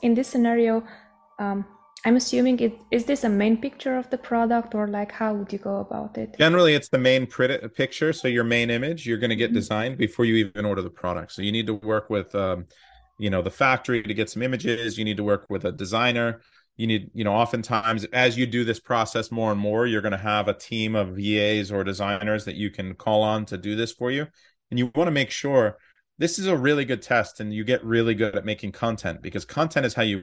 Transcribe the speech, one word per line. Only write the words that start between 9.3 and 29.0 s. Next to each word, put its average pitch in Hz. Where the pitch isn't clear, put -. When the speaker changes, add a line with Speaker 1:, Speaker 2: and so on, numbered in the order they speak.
Speaker 2:
get 113
Speaker 1:
Mm-hmm. 117
Speaker 2:
designed 110
before 120
you 113
even 104
order 98
the 90
product. 87
So 95
you 101
need 113
to 110
work 107
with, 101
um, 92
you 104
know, 92
the 92
factory 127
to 107
get 107
some 110
images. 117
You 110
need 107
to 104
work 104
with 98
a 92
designer. 117
You 113
need, 107
you 110
know, 101
oftentimes 113
as 123
you 127
do 120
this 113
process 113
more 113
and 101
more, 107
you're 107
gonna 98
have 104
a 101
team 110
of 95
V 104
As 104
or 98
designers 101
that 98
you 101
can 92
call 107
on 107
to 101
do 104
this 113
for 123
you. 147
And 123
you 123
wanna 170
make 139
sure 127
this 170
is 190
a 180
really 139
good 120
test, -
and 107
you 110
get 123
really 113
good 104
at 98
making 104
content, 110